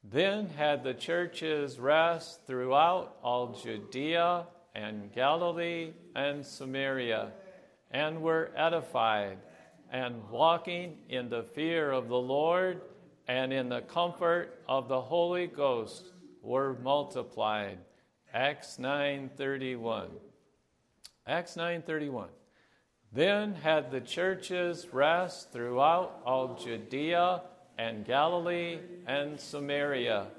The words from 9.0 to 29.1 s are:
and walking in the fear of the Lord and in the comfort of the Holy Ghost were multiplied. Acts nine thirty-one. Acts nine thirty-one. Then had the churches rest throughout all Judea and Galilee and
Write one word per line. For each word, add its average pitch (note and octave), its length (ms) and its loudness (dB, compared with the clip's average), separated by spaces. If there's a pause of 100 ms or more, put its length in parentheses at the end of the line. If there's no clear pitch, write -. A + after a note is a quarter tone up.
and B2+ 240 -4 (140)
walking E3+ 680 2 (120)
in B2+ 180 -2
the A#2 160 -2
fear D#3 480 0
of B2 160 0
the A#2+ 80 0
Lord D#3+ 640 2 (480)
and C3 240 0
in C3 160 0
the B2 140 -2
comfort E3+ 840 0
of B2+ 220 0
the C3 140 0
Holy F3 460 0
Ghost B2 580 0 (360)
were B2+ 380 0
multiplied. A2 1000 0 (540)
Acts C#3 460 -2
nine C#3 560 -2
thirty-one. B2+ 760 -2 (1160)
Acts E3+ 300 -4
nine E3+ 240 -2
thirty-one. C#3+ 480 -4 (840)
Then G3+ 440 2
had D3+ 360 2
the C3 80 -2
churches F3+ 960 -2
rest D#3+ 580 4
throughout C3+ 760 2
all B2+ 300 0
Judea D3+ 880 0 (360)
and A2+ 280 -4
Galilee E3+ 760 2 (260)
and C#3+ 320 -2